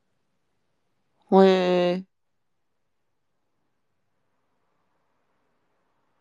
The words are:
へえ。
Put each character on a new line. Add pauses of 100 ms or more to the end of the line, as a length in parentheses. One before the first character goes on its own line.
(1300)
へ (600)
え。 (4000)